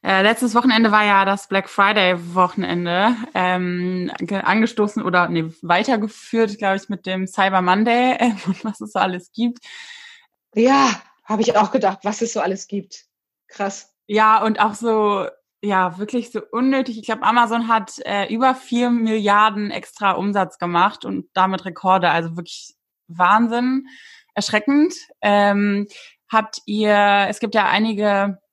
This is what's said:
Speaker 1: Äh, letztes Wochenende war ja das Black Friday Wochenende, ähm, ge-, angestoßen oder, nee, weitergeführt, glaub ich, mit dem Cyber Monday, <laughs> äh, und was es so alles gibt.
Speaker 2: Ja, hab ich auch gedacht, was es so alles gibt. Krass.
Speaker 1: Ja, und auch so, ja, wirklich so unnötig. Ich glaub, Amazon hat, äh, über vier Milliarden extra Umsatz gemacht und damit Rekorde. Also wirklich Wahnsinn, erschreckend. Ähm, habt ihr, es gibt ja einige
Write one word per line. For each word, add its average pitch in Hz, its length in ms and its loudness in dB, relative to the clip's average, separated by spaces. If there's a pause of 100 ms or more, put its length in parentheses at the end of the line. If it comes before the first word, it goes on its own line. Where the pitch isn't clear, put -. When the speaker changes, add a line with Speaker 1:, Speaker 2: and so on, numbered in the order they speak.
Speaker 1:
Äh, 190 180 2
letztes 226 340 2
Wochenende 226 360 4
war 214 120 4
ja 196 220 4
das 196 240 -4
Black 190 180 -2
Friday 196 480 2 (180)
Wochenende, 180 800 0 (180)
ähm, 180 760 -2 (100)
ge-, 190 220 -6
angestoßen 214 640 0
oder, 180 240 2
nee, 170 180 -2 (160)
weitergeführt, 208 960 0
glaub 196 200 0
ich, 196 100 -10
mit 196 180 -8
dem 185 220 -4
Cyber 190 340 0
Monday, 233 520 2
<laughs> - 60 -4
äh, 240 120 2 (140)
und - 180 -4
was 214 160 -8
es 214 140 -14
so 190 60 -2
alles 180 340 -2
gibt. 240 260 -4 (960)
Speaker 2:
Ja, 262 360 4 (340)
hab 214 160 -2
ich 220 160 2
auch 208 140 2
gedacht, 196 320 0
was 214 180 -4
es 226 120 -4
so 214 60 -4
alles 190 280 -4
gibt. - 380 -12 (440)
Krass. - 400 -10 (160)
Speaker 1:
Ja, 214 380 4
und 220 160 -2
auch 208 140 2
so, 208 540 0 (340)
ja, 185 360 -2
wirklich 214 340 -8
so 214 100 -8 (100)
unnötig. 262 480 -2
Ich 208 60 -16
glaub, 220 200 -4
Amazon 233 440 2
hat, 220 240 -2 (100)
äh, 202 280 -4
über 254 220 2
vier 247 360 -2
Milliarden 214 840 0
extra 190 400 -4
Umsatz 190 460 -2
gemacht 175 480 -2
und 185 280 -8
damit 190 300 0
Rekorde. 185 460 0
Also 165 260 -2
wirklich - 400 -16 (320)
Wahnsinn, 233 800 0 (480)
erschreckend. 277 600 0 (260)
Ähm, 202 680 2 (420)
habt 220 360 -2
ihr, 202 640 2
es - 100 -8
gibt 220 160 -4
ja 202 140 2
einige 202 680 0 (140)